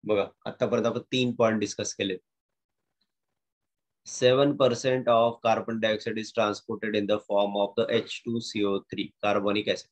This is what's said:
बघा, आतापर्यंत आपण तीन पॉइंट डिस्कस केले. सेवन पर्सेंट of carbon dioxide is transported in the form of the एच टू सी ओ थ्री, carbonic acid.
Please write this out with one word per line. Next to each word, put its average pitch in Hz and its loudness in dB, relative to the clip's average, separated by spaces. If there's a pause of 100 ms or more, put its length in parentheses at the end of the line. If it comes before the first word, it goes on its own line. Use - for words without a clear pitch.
बघा, 104 2 (200)
आतापर्यंत 113 0
आपण 113 0 (100)
तीन 127 0
पॉइंट 110 2
डिस्कस 101 -4
केले. 98 -4 (1900)
सेवन 131 4
पर्सेंट 127 2
of 117 4
carbon 110 0
dioxide 110 -2
is - -14
transported 107 -2
in 101 -2
the 104 2
form 101 0
of 101 -4
the 113 0
एच - -2
टू 117 -4 (100)
सी 104 -2
ओ 98 0 (140)
थ्री, 95 -6 (160)
carbonic 104 0
acid. - -8